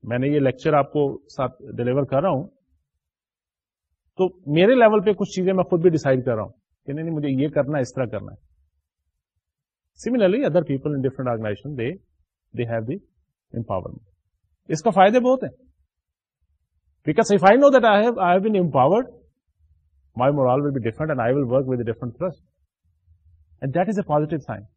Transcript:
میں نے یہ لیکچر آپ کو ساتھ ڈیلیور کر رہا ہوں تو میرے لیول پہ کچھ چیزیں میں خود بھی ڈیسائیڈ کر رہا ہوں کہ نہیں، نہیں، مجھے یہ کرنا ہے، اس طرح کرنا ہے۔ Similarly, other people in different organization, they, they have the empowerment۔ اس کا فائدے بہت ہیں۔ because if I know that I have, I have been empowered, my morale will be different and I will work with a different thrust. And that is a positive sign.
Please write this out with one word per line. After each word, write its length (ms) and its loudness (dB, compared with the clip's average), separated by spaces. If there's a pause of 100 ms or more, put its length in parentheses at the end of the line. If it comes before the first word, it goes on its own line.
میں 140 -6
نے 100 -2
یہ 120 2
لیکچر 340 -2
آپ 200 0
کو 340 -2
ساتھ 340 -8 (160)
ڈیلیور 260 -2
کر 180 -2
رہا 80 -2
ہوں 140 -2 (1700)
تو 340 -4
میرے 240 4
لیول 280 4
پہ 100 0
کچھ 160 -4
چیزیں 240 -2
میں 100 0
خود 180 0
بھی 80 4
ڈیسائیڈ 360 0
کر 100 -2
رہا 80 -4
ہوں 80 -12 (340)
کہ 80 -10
نہیں، 120 -8
نہیں، 100 -6
مجھے 140 -4
یہ 180 -2
کرنا 300 -2
ہے، 40 -2
اس 120 -6
طرح 120 -4
کرنا 260 -10
ہے۔ 160 -20 (1600)
Similarly, 300 2
other 220 2
people 300 -4
in 100 -4
different 300 -4
organization, 480 -6
they, 120 -4 (680)
they 120 -4
have 120 -4
the 140 -8 (600)
empowerment۔ 540 -10 (560)
اس 140 -6
کا 80 0
فائدے 300 4
بہت 240 0
ہیں۔ 240 -14 (1400)
because 240 0
if 180 2
I 60 8
know 180 8
that 120 4
I 180 6
have, 140 0
I 160 2
have 100 2
been 120 0
empowered, 500 2 (1080)
my 220 2
morale 240 2
will 160 -2
be 80 -4
different 280 -4
and 80 -2
I 100 2
will 140 0
work 200 0
with 160 -4
a 80 -4
different 280 -8
thrust. 240 -8 (1200)
And 120 -6
that 180 0
is 60 -4
a 60 -4
positive 440 -2
sign. 180 -10 (120)